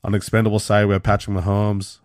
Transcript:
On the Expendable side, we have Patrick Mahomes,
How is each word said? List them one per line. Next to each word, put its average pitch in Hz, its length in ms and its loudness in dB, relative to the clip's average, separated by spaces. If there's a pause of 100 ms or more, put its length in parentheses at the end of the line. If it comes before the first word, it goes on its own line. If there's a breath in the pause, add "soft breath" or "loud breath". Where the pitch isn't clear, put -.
On 98 80 -2
the 104 40 0
Expendable 107 420 0
side, 104 280 2
we 101 60 2
have 95 100 0
Patrick 101 340 -2
Mahomes, 101 680 -2